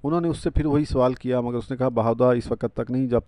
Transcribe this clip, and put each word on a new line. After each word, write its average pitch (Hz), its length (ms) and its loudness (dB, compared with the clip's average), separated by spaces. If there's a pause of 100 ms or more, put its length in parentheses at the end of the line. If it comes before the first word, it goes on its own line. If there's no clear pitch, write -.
उन्होंने 170 260 0
उससे - 200 -4
फिर 147 180 2
वही 147 180 2
सवाल 127 280 2
किया, 127 280 -2
मगर 120 160 -4
उसने 123 200 -8
कहा, 127 120 0
"बखुदा 117 440 2
इस 120 180 -2
वक्त 117 240 -4
तक 120 160 -6
नहीं 131 160 0
जब 120 200 0